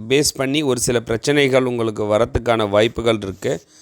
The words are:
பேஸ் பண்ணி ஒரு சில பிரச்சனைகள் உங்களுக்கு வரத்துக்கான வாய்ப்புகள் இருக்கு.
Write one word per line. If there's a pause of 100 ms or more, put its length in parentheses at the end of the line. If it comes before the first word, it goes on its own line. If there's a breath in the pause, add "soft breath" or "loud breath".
பேஸ்
பண்ணி
ஒரு
சில
பிரச்சனைகள்
உங்களுக்கு
வரத்துக்கான
வாய்ப்புகள்
இருக்கு. (200 soft breath)